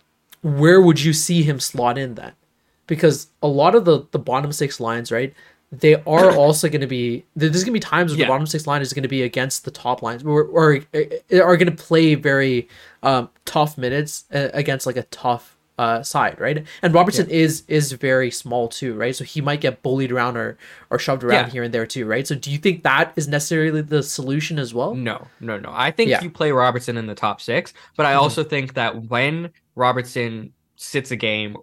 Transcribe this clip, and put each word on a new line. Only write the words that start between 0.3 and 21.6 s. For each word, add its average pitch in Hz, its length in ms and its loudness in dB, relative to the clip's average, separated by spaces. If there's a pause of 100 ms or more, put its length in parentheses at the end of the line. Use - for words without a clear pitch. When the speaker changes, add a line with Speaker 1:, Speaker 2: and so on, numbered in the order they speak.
Speaker 1:
where 156 380 6
would 160 220 8
you 160 100 2
see 165 300 0
him 147 180 0
slot 120 360 -2
in 131 200 -6
then? - 160 -16 (540)
Because 156 420 2 (140)
a 151 60 0
lot 147 260 4
of 233 100 6
the, 156 260 4
the 139 80 -2
bottom 135 340 -2
six 143 280 -4
lines, 117 300 -4
right? 123 220 -2 (400)
They 151 300 4
are 170 280 6
Speaker 2:
<clears throat> 147 60 2
Speaker 1:
also 151 320 4
gonna 143 200 -2
be, 120 360 -4 (120)
there, 156 120 2
there's 170 160 0
gonna 240 80 -4
be 220 80 0
times 170 320 0
where 151 80 -4
Speaker 2:
Yeah. 147 60 4
Speaker 1:
the 127 40 0
bottom 143 160 0
six 151 200 -6
line 143 160 -2
is 127 100 -6
gonna 135 160 -4
be 131 140 -2
against 127 420 -4
the - 60 -8
top - 320 -6
lines, 120 220 -8
or, 151 200 2
or, 151 360 4 (120)
uh, 156 480 0
are 175 160 6
gonna 170 160 4
play 160 440 2
very, 135 520 0 (360)
um, 127 260 2 (140)
tough 151 340 -2
minutes, 139 460 -4 (100)
uh, 139 180 -2
against, 143 340 -2
like, 123 100 -4
a 120 80 -6
tough, - 480 -4 (240)
uh, 113 280 0
side, 120 340 -2
right? 151 260 -4 (180)
And 165 120 2
Robertson 180 340 4
Speaker 2:
Yeah. 151 100 -4
Speaker 1:
is, 156 280 2
is 147 260 0
very 131 380 0
small 120 380 -4
too, 123 260 -8
right? 117 220 -4
So 135 80 -12
he - 160 -8
might 143 200 -2
get 131 220 -4
bullied 131 300 -2
around 120 240 -2
or, 113 200 -6 (320)
or 123 120 -2
shoved 131 240 -4
around 120 220 2
Speaker 2:
Yeah. 117 40 -10
Speaker 1:
here 123 140 -6